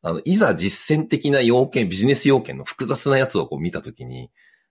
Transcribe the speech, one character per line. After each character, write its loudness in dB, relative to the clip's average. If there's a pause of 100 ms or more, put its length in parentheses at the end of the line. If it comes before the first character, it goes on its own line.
あ -4
の、 -4
い 2
ざ 4
実 -2
践 -2
的 -2
な 4
要 4
件、 -2
ビ -6
ジ 2
ネ 4
ス 0
要 4
件 -12
の -12
複 -8
雑 -4
な 4
や 2
つ -4
を 0
こ -8
う -8
見 -4
た -8
と -16
き -18
に、 -16 (400)